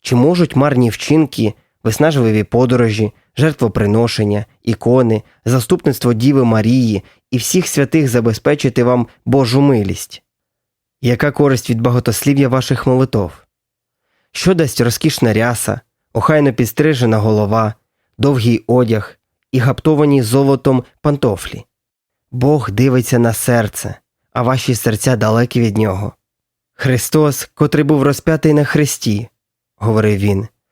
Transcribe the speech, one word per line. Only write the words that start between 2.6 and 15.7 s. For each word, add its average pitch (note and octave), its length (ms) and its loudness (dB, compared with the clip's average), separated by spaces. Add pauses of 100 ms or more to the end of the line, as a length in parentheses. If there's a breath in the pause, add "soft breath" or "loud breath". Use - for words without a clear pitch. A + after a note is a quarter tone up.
жертвоприношення, G#2+ 1080 0 (180)
ікони, A2+ 600 0 (220 soft breath)
заступництво B2+ 680 0
Діви C3 320 2
Марії A2+ 600 0 (260 soft breath)
і B2+ 80 -4
всіх F3 280 -2
святих C#3+ 420 0
забезпечити A#2+ 760 0
вам B2 220 0 (180 loud breath)
Божу B2+ 360 2
милість? A2 640 -2 (800)
Яка B2 280 0
користь C3+ 400 0
від A2+ 100 -2
багатослів'я B2 680 0
ваших B2+ 380 -2
молитов? B2+ 460 0 (1000)
Що - 220 0
дасть E3 260 -2
розкішна A#2+ 520 0
ряса, A2+ 480 -2 (320)